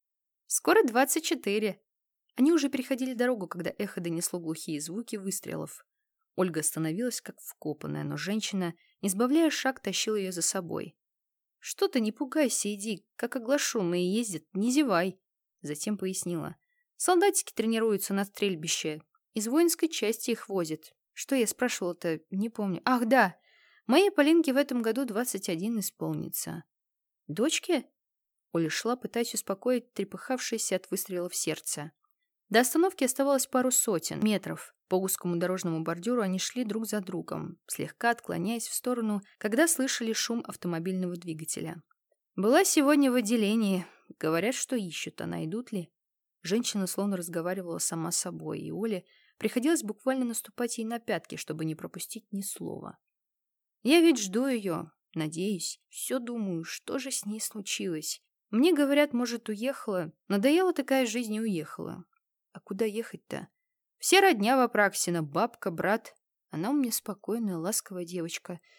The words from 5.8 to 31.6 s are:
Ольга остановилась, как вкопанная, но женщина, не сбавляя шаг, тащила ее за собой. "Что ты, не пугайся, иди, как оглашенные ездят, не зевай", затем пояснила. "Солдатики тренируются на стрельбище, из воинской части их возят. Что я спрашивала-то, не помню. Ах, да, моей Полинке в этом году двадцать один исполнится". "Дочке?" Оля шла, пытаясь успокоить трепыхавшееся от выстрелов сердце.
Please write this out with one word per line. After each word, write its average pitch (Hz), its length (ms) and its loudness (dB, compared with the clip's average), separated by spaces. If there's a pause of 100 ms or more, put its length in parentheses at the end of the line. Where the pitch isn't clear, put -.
Ольга 175 260 0
остановилась, 160 600 -2
как - 200 -16
вкопанная, 147 640 -6
но 147 120 -4
женщина, 185 580 -4 (280)
не 196 80 0
сбавляя 262 400 4
шаг, 262 300 -2
тащила 214 360 -2
ее 190 160 -2
за 175 80 -4
собой. 165 560 -4 (680)
"Что - 220 -2
ты, 285 140 2
не 220 100 0
пугайся, 254 640 0
иди, 202 400 -8
как 240 220 -6
оглашенные 185 760 0
ездят, 214 300 -2 (100)
не 214 200 0
зевай", 196 480 2 (400)
затем 151 360 -6
пояснила. 175 600 -6 (400)
"Солдатики 370 560 4
тренируются 220 600 2
на 196 100 2
стрельбище, 165 760 -2 (340)
из 214 120 -2
воинской 320 420 4
части 226 440 -2
их - 160 -4
возят. 170 440 -4 (200)
Что - 240 -2
я 233 100 4
спрашивала-то, 175 760 -2 (100)
не 202 180 -2
помню. 196 360 -2
Ах, 247 220 4
да, 226 300 6 (500)
моей 359 240 6
Полинке 311 420 6
в 240 40 4
этом 269 260 2
году 226 220 0
двадцать 214 440 -4
один 202 300 -2
исполнится". 165 840 -6 (640)
"Дочке?" 254 560 0 (680)
Оля 165 180 0
шла, 226 280 -2
пытаясь 233 380 -4
успокоить 240 600 -2
трепыхавшееся - 800 -4
от 185 160 -4
выстрелов 175 420 -4
сердце. - 600 -6 (600)